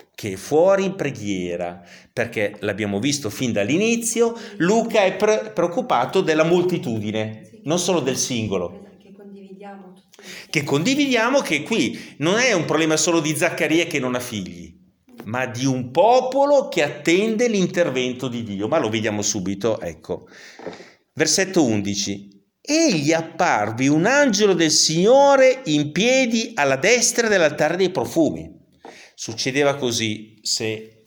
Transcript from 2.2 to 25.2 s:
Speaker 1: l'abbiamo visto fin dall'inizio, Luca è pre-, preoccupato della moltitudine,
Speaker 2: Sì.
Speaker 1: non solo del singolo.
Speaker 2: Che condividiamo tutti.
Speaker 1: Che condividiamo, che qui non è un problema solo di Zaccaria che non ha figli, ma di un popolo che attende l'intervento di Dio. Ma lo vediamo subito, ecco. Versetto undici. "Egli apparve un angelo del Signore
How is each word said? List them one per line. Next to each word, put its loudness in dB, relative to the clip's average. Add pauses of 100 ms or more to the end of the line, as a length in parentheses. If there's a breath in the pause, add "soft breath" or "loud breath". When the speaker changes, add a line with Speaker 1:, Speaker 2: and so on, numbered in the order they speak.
Speaker 1:
l'abbiamo -2
visto -2
fin -4
dall'inizio, 0 (220 loud breath)
Luca 2
è 2
pre-, 0
preoccupato 0
della 2
moltitudine, 0
Speaker 2:
Sì. -20
Speaker 1:
non 0
solo 0
del 0
singolo. -4 (120)
Speaker 2:
Che -20
condividiamo -20
tutti. -20 (420 loud breath)
Speaker 1:
Che -2
condividiamo, 0
che -2
qui -4
non 0
è 2
un 0
problema 0
solo 2
di -2
Zaccaria 0
che -4
non -2
ha -2
figli, -10 (500)
ma -4
di -6
un -2
popolo 4
che 0
attende 0
l'intervento 0
di -6
Dio. -4
Ma 0
lo 0
vediamo -2
subito, -2
ecco. -10 (840 loud breath)
Versetto 0
undici. -2 (320)
"Egli 0
apparve 0
un 4
angelo 4
del 2
Signore 4